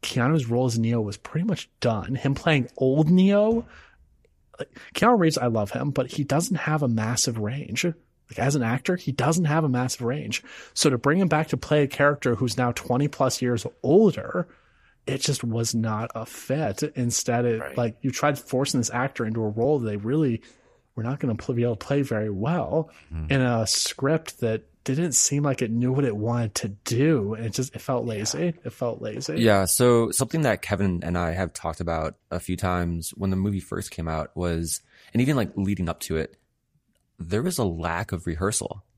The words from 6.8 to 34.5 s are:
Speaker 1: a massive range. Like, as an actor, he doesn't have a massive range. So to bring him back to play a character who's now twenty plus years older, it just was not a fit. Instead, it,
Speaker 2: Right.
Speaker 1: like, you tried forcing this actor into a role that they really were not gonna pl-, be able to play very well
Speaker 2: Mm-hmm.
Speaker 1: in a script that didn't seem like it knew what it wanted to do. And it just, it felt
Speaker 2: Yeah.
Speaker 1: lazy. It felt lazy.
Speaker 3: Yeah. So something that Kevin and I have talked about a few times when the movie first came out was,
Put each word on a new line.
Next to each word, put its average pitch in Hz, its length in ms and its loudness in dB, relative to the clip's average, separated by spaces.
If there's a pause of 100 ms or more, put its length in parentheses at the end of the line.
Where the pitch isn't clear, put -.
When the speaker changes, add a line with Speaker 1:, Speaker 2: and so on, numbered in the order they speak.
Speaker 1:
a 135 60 2
massive 113 500 0
range. 117 460 -4
Like, - 540 -8
as 135 160 2
an 139 80 2
actor, 127 340 0
he 147 160 -4
doesn't 156 340 2
have 156 180 2
a 147 40 2
massive 127 340 0
range. 127 400 -4 (320)
So - 160 4
to 127 80 0
bring 151 200 2
him 190 100 4
back 156 200 2
to - 80 -2
play 147 260 2
a 139 60 4
character 143 460 2
who's 120 240 0
now 127 140 2
twenty 135 360 0
plus - 340 0
years 120 240 0 (160)
older, 180 680 4 (580)
it 135 140 -2
just - 240 -2
was 117 300 -2
not 113 400 -2
a 110 120 -8
fit. 135 560 -4 (120)
Instead, 120 520 0
it, 113 140 0
Speaker 2:
Right. 69 180 -8
Speaker 1:
like, 117 240 -2
you 131 80 0
tried 143 280 0
forcing 135 420 0
this 113 100 -2
actor 120 360 -2
into 110 160 -2
a 107 60 0
role 117 300 0
that 117 100 -2
they 104 80 -2
really 120 460 0 (520)
were 113 80 -6
not 127 160 -4
gonna 120 160 0
pl-, 120 220 -4
be 117 80 2
able 120 120 0
to - 80 -12
play 143 180 0
very 110 280 -2
well 147 580 -2 (240)
Speaker 2:
Mm-hmm. 80 200 -4
Speaker 1:
in 135 80 4
a 117 260 2
script - 760 -2
that 110 220 -2 (220)
didn't 147 280 0
seem 143 300 2
like 139 180 0
it 113 100 0
knew 120 220 2
what 139 120 2
it 117 120 0
wanted 117 380 -2
to - 140 -4
do. 117 680 0
And 117 120 -6
it 101 80 -4
just, 131 200 -4
it - 60 -10
felt 123 240 -2
Speaker 2:
Yeah. 120 60 -4
Speaker 1:
lazy. 139 440 -2 (100)
It 127 80 -8
felt 117 300 -6
lazy. 120 380 -4
Speaker 3:
Yeah. 101 240 6
So 120 480 4
something 151 300 0
that 113 200 0
Kevin 92 400 0
and 87 160 -2
I 85 140 0
have 90 200 -2
talked - 280 -8
about 82 340 -2 (160)
a 85 80 -4
few 90 180 -4
times 87 600 -2
when 95 140 -2
the 95 60 0
movie 98 240 0
first - 300 -8
came 82 180 -8
out 80 280 -4
was, 82 460 -2 (300)